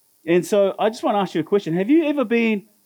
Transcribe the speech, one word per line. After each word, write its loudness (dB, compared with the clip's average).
And 2
so 0
I 0
just -10
wanna -2
ask -4
you -2
a -2
question. -2
Have 0
you 4
ever -2
been -2